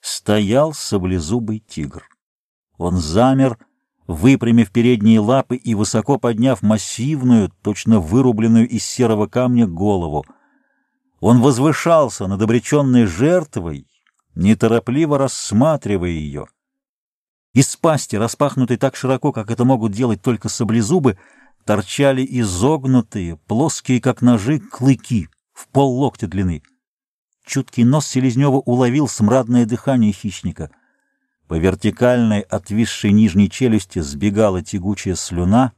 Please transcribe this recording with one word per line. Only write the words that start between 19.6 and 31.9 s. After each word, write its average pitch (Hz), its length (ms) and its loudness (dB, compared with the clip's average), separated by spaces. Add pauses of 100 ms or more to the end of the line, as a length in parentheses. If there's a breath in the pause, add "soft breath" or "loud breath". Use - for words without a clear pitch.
могут 113 260 0
делать 110 300 -2
только 113 260 -4
саблезубы, 117 720 0 (480 soft breath)
торчали 131 580 0 (160)
изогнутые, 113 960 -2
плоские, 127 640 -2
как 123 220 -2
ножи, 123 380 2
клыки 123 680 -2 (240)
в - 160 -20
поллоктя 131 600 -2
длины. 90 340 -4 (840)
Чуткий 123 400 -2
нос 139 220 2
Селезнева 131 520 0
уловил 127 500 0
смрадное 120 580 2
дыхание 117 460 0
хищника. - 580 -10 (760)
По 82 60 -8
вертикальной, 107 840 0